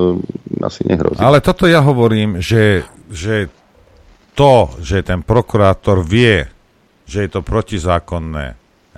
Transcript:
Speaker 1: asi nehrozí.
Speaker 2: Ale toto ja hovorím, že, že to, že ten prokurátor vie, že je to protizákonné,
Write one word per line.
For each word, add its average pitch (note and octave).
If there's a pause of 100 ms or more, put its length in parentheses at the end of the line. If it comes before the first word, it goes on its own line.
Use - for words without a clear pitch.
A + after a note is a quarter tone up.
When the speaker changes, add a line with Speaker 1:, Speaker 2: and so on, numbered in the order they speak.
(600)
Speaker 1:
asi -
nehrozí. -
Speaker 2:
Ale C#3
toto F#3
ja E3
hovorím, A2
že, G#2+ (240)
že G2+ (880)
to, B2+
že F2
ten F2+
prokurátor G2+
vie, G#2 (640)
že G2+
je F2
to G2+
protizákonné, E2 (380)